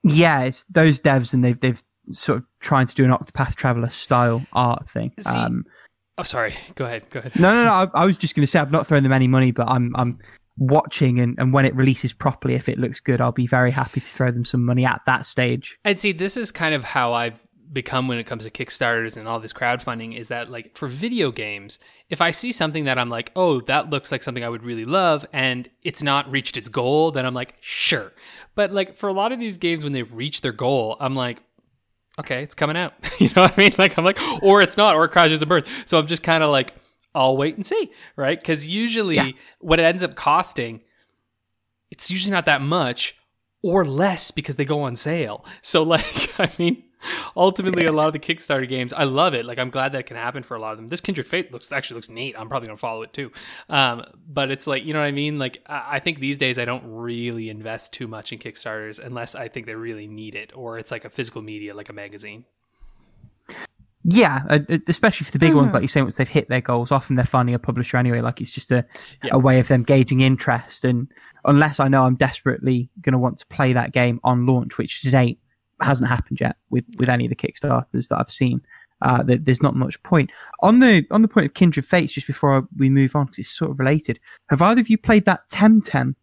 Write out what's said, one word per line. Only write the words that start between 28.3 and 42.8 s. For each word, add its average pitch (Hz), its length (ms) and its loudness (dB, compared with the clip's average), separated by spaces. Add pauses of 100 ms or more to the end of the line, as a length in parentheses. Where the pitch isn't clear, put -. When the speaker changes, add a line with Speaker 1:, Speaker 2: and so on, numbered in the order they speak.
Speaker 2:
But, 202 160 0
like, 190 240 -4
for 202 140 -6
a 190 40 -4
lot 208 200 -2
of 240 60 -8
these 214 180 -8
games, 170 260 -2
when 143 80 -6
they 131 120 -4
reach 117 360 -10
their 123 140 -4
goal, 123 480 -2
I'm 135 120 -4
like, 123 300 -6 (760)
"Okay, 156 240 -8
it's 147 140 -12
coming 151 220 -2
out." 175 160 -6 (120)
<laughs> - 140 -12
You - 160 4
know 180 60 8
what 220 160 8
I 202 40 4
mean? 202 160 6
Like, 190 200 4
I'm 165 80 0
like, 190 120 2 (240)
"Or 196 200 8
it's - 160 2
not, 202 180 6
or 156 80 4
it 165 60 2
crashes 160 320 4
and 151 80 -4
burns." 175 180 2 (160)
So 170 160 2
I'm 151 80 0
just 165 160 -6
kinda 160 240 2
like, 135 260 0 (400)
"I'll 131 220 2
wait 147 200 -2
and 196 100 -10
see," - 260 -4 (240)
right? 147 260 -4
'Cause 151 240 -4
usually 214 520 -4
Speaker 1:
Yeah. 135 140 0 (280)
Speaker 2:
what 165 220 2
it - 20 4
ends 175 220 2
up 139 100 -8
costing, 139 640 -2 (1120)
it's - 180 -6
usually 190 220 -2
not 180 140 0
that 143 160 4
much 139 560 -2 (440)